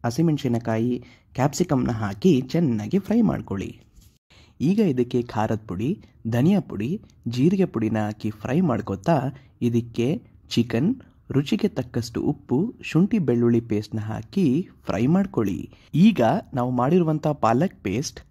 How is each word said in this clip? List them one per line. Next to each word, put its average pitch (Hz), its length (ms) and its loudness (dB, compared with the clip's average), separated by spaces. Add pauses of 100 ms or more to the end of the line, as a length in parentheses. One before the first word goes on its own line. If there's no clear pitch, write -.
ಹಸಿಮೆಣಸಿನಕಾಯಿ, 120 960 0 (300)
ಕ್ಯಾಪ್ಸಿಕಮ್ನ 135 560 0
ಹಾಕಿ 113 500 2
ಚೆನ್ನಾಗಿ 127 580 0
ಫ್ರೈ 214 220 0
ಮಾಡ್ಕೊಳ್ಳಿ. 110 580 -2 (840)
ಈಗ 180 180 2
ಇದಕ್ಕೆ 123 440 0
ಖಾರದ 110 440 -2
ಪುಡಿ, 117 360 -4 (260)
ಧನಿಯಾ 151 320 4
ಪುಡಿ, 135 420 -6 (260)
ಜೀರಿಗೆ 170 360 2
ಪುಡಿನ 110 340 -2
ಹಾಕಿ 107 320 -4
ಫ್ರೈ 135 300 -2
ಮಾಡ್ಕೊತಾ, 117 560 0 (460)
ಇದಕ್ಕೆ 120 600 -2 (260)
ಚಿಕನ್, 123 480 0 (340)
ರುಚಿಗೆ 147 380 0
ತಕ್ಕಷ್ಟು - 540 -6
ಉಪ್ಪು, 160 600 -2
ಶುಂಠಿ 196 360 2
ಬೆಳ್ಳುಳ್ಳಿ 120 420 2
ಪೇಸ್ಟ್ನ 110 380 -4
ಹಾಕಿ 120 720 -2 (140)
ಫ್ರೈ 110 240 -2
ಮಾಡ್ಕೊಳ್ಳಿ. 151 640 0 (240)
ಈಗ 175 260 6 (340)
ನಾವು 123 160 -2
ಮಾಡಿರುವಂಥ 156 560 2
ಪಾಲಕ್ 139 560 0
ಪೇಸ್ಟ್ 107 380 -6 (100)